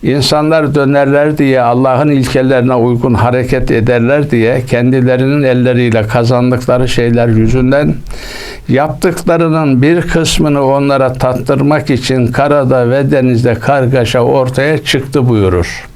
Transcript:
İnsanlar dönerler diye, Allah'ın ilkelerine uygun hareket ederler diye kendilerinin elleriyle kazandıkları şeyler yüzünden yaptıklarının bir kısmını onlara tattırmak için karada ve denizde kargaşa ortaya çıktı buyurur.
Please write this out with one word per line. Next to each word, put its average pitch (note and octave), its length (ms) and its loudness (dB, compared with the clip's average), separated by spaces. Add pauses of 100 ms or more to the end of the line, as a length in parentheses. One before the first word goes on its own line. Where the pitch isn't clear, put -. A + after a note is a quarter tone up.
İnsanlar D3 720 0
dönerler C#3+ 600 2
diye, C3+ 240 2
Allah'ın B2+ 460 2
ilkelerine C3 680 0
uygun B2 380 0
hareket B2 580 0
ederler B2 600 0
diye A#2+ 340 0
kendilerinin B2+ 800 0
elleriyle B2 640 2
kazandıkları B2 800 0
şeyler A#2+ 400 0
yüzünden B2+ 680 2 (720)
yaptıklarının D#3 1120 0
bir E3 200 2
kısmını D3+ 600 0
onlara C3+ 500 0
tattırmak C3+ 760 -2
için B2+ 380 0
karada C3 640 0
ve C#3 220 0
denizde B2 420 2
kargaşa B2+ 680 0
ortaya C3 640 0
çıktı C3+ 460 -2
buyurur. F#2 560 0 (100)